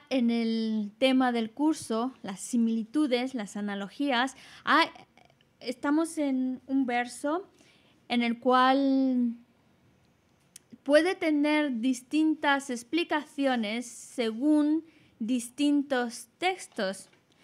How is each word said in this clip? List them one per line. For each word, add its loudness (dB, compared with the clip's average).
en 2
el -2
tema 4
del -2
curso, -2
las -10
similitudes, 0
las -8
analogías, -2
hay, 4
estamos -2
en -2
un 0
verso -4
en 0
el -2
cual 4
puede 4
tener 0
distintas 0
explicaciones -2
según 0
distintos -2
textos. -6